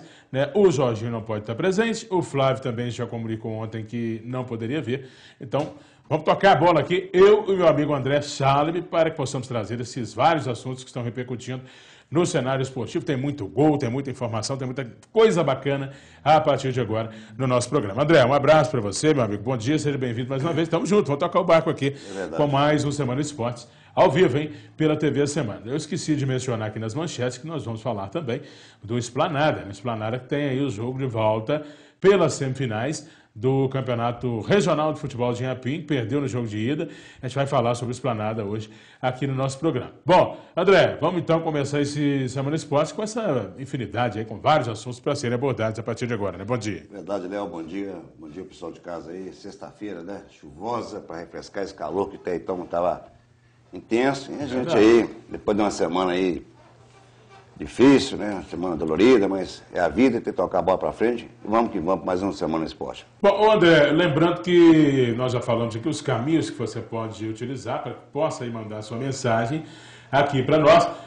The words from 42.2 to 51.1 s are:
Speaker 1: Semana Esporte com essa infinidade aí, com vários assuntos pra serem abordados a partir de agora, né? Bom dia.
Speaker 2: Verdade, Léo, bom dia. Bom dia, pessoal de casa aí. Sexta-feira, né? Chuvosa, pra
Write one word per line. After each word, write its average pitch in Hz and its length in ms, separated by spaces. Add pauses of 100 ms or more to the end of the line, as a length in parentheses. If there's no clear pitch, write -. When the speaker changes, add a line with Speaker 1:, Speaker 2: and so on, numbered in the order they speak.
Speaker 1:
Semana 139 260
Esporte 156 400
com 214 80
essa 175 560
infinidade 120 580
aí, 113 80
com 107 140
vários 139 280
assuntos 117 320
pra 147 140
serem 123 220
abordados 117 440
a 104 40
partir 120 240
de 120 80
agora, 98 200
né? 95 100
Bom 123 120
dia. 104 340
Speaker 2:
Verdade, 92 360
Léo, 101 180
bom 85 160
dia. 95 320 (240)
Bom 78 100
dia, 85 160
pessoal 87 280
de 80 80
casa 82 320
aí. 92 200
Sexta-feira, 92 720
né? 92 300
Chuvosa, 95 680
pra 80 200